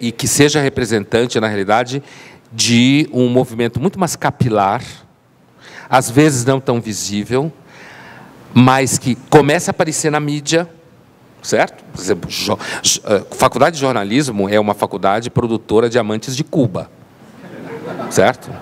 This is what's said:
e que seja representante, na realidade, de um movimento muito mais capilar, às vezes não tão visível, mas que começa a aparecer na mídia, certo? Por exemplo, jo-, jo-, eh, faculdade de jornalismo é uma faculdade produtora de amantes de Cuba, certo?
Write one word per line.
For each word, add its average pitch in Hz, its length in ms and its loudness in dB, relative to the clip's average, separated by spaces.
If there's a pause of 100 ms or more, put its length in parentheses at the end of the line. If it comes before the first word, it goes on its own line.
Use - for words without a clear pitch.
e 117 100 -2
que - 160 -6
seja 147 320 4
representante, 120 800 -2
na 110 80 0
realidade, 110 540 0 (500)
de 120 600 2
um 123 160 2
movimento 120 520 0
muito 190 180 -2
mais 175 160 -2
capilar, 110 680 0 (1080)
às 131 180 4
vezes 131 360 4
não 135 160 2
tão 120 200 -2
visível, 104 720 -4 (1000)
mas 127 440 4
que 123 200 -2 (120)
começa 151 420 4
a - 20 -2
aparecer 160 360 -2
na 151 120 0
mídia, 147 500 -2 (720)
certo? - 400 -2 (100)
Por - 80 -12
exemplo, 90 300 -4
jo-, - 260 -4 (240)
jo-, - 260 -2
eh, 95 260 0
faculdade 131 420 2
de 147 60 -10
jornalismo 113 680 0
é 107 120 2
uma 104 120 0
faculdade 101 580 -2
produtora 113 600 0
de 120 80 0
amantes 110 380 -4
de 147 80 -4
Cuba, 98 440 -2 (1200)
certo? - 540 0